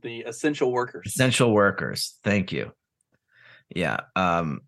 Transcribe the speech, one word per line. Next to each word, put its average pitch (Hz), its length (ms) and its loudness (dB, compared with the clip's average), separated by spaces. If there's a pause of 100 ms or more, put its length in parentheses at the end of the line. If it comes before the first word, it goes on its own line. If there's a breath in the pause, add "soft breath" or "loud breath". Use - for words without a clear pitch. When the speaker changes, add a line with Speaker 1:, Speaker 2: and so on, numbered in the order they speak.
Speaker 1:
the 117 200 -10
essential 127 500 0
workers. 123 360 -4
Speaker 2:
Essential 123 460 2
workers. 95 720 0
Thank 101 280 0
you. 58 220 -6 (960 soft breath)
Yeah. 80 280 -2 (180)
Um, 85 520 0